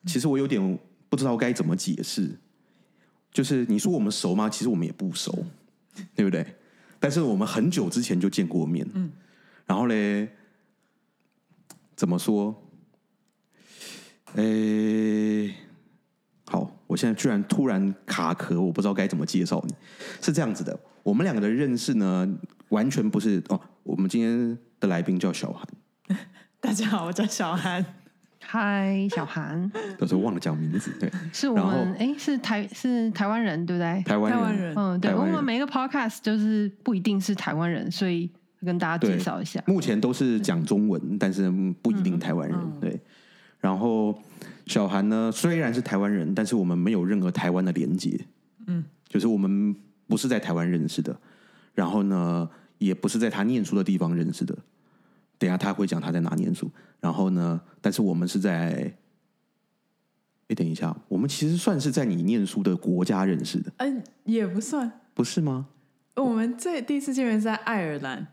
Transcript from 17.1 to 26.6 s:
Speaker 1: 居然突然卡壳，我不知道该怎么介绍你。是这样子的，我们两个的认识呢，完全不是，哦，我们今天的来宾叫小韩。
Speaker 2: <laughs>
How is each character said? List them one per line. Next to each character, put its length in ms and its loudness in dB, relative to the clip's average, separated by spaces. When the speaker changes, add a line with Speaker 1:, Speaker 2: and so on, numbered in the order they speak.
Speaker 1:
居 140 0
然 160 2
突 240 0
然 260 2
卡 280 0
壳， 280 -2
我 100 2
不 100 -2
知 60 2
道 60 0
该 140 0
怎 100 0
么 80 0
介 200 2
绍 220 -2
你。 60 -6
是 100 0
这 100 2
样 120 0
子 100 -6
的， 140 -6
我 120 2
们 100 4
两 120 0
个 60 0
的 80 2
认 280 2
识 180 -2
呢， 320 2
完 200 2
全 200 0
不 100 0
是， 300 2
哦， 100 0
我 140 -4
们 120 2
今 120 0
天 360 0
的 80 0
来 140 2
宾 180 0
叫 140 0
小 180 -6
韩。 160 -12
Speaker 2:
<laughs> 540 -8